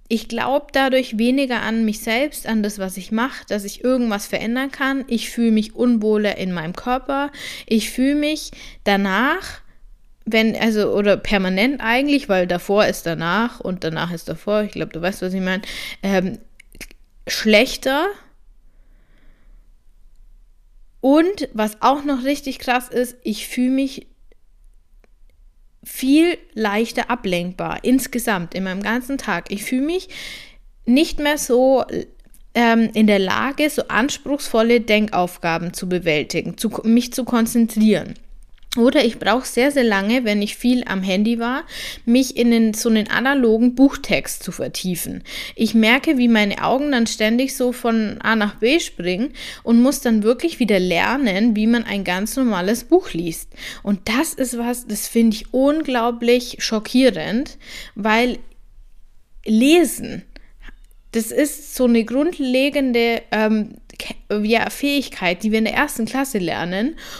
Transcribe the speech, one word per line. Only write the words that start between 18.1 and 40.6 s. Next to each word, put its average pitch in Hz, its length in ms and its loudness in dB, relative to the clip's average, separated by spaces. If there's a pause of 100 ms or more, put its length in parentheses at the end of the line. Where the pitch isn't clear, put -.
Und 320 520 2
was 214 280 -2
auch 277 220 4
noch 269 200 -2
richtig 277 360 -4
krass 247 300 -2
ist, 247 340 -4
ich - 240 -6
fühl 254 220 0
mich 269 380 -2 (1800)
viel 311 560 2 (140)
leichter 220 580 -2
ablenkbar 175 720 -4
insgesamt 226 720 0
in 185 80 -4
meinem 190 180 -6
ganzen 247 380 -4
Tag. 175 320 -6
Ich 202 120 -6
fühl 254 180 -2
mich 339 280 -4 (760)
nicht 277 340 4
mehr 294 180 0
so, 262 480 4 (720)
ähm, 226 380 4
in 220 120 4
der 208 140 6
Lage, 220 500 0
so - 180 -4
anspruchsvolle 233 920 0
Denkaufgaben 180 920 0
zu 190 140 -8
bewältigen, 170 720 -2
zu, 220 120 -2 (140)
mich 233 300 2
zu 254 100 -4
konzentrieren. 226 920 2 (640)
Oder 254 280 6
ich 226 140 -2
brauch 233 260 0
sehr, 269 260 0
sehr 269 120 2
lange, 220 420 0
wenn 208 160 0
ich 208 160 -6
viel 247 280 2